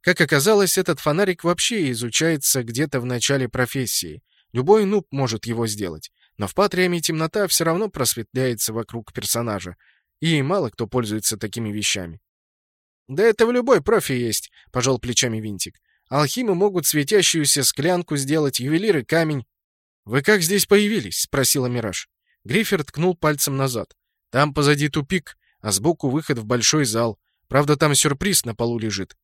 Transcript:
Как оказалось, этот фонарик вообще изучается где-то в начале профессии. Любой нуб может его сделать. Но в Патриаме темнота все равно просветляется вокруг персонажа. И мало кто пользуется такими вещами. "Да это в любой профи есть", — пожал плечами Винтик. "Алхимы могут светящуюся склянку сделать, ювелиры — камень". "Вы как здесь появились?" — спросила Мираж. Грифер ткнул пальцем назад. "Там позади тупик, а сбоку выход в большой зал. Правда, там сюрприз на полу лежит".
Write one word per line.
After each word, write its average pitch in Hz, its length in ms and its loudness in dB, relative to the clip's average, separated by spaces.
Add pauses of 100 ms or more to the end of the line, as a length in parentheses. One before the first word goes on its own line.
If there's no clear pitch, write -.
Как - 200 0
оказалось, 175 540 4
этот 180 240 0
фонарик 175 440 0
вообще 170 480 0
изучается 131 720 0
где-то 131 360 -2
в 120 60 -4
начале 127 420 0
профессии. 120 760 -4 (300)
Любой 196 320 6
нуб 196 260 0
может 123 340 -2
его 117 220 -2
сделать. 95 440 -6 (260)
Но 101 100 -4
в - 80 -10
Патриаме 180 440 2
темнота 160 480 -2
все - 160 0
равно 180 260 0
просветляется 120 840 -4
вокруг 113 400 -8
персонажа. 104 600 -6 (440)
И 156 220 0
мало 147 300 -2
кто 113 160 -6
пользуется 110 500 -2
такими 110 320 -6
вещами. 101 520 -6 (840)
"Да 143 160 0
это 226 220 4
в 233 60 0
любой 247 300 2
профи 202 320 0
есть", — 120 380 -4 (200)
пожал 127 280 -2
плечами 120 400 -2
Винтик. 104 400 -10 (300)
"Алхимы 170 460 0
могут 185 300 0
светящуюся 151 800 2
склянку 170 540 0
сделать, 139 420 0
ювелиры — 160 460 0
камень". 156 400 0 (600)
"Вы 123 160 0
как 202 200 4
здесь 185 240 0
появились?" — 208 560 2
спросила 131 460 0
Мираж. 113 420 -4 (340)
Грифер 170 400 0
ткнул 175 320 -2
пальцем 147 420 0
назад. 127 380 -4 (340)
"Там 143 240 2
позади 147 360 2
тупик, 156 480 -4 (240)
а 107 100 -4
сбоку 117 380 0
выход 139 280 0
в 110 80 -8
большой 123 400 2
зал. 113 340 -2 (280)
Правда, 143 280 4
там 147 200 2
сюрприз 151 500 0
на 110 100 -6
полу 117 220 -2
лежит". 104 460 -6